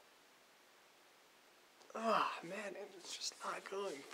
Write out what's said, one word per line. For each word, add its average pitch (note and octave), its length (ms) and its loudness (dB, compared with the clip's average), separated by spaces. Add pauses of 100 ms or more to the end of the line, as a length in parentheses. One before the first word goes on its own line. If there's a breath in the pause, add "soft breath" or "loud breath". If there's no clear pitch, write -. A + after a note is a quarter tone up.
(2000)
Ah, G3+ 480 6
man, F#3+ 340 -4 (180)
it's - 200 -8
just - 180 -2 (100)
not F#3 240 -2
going. F#3+ 300 0 (160)